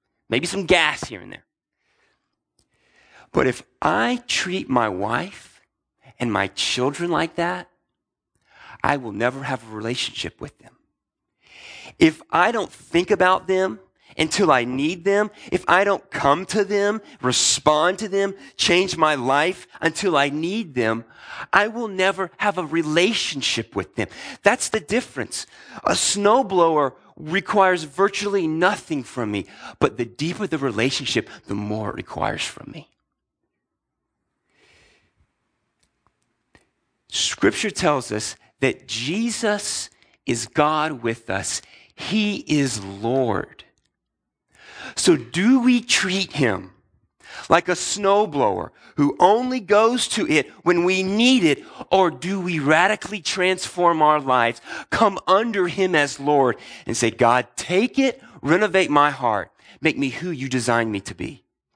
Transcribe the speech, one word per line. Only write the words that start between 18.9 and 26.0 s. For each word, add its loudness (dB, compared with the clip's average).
my 4
life 0
until 0
I 2
need -6
them, -2
I 2
will -6
never -2
have -2
a -2
relationship -2
with -6
them. -2
That's 2
the -2
difference. -6
A 0
snowblower 2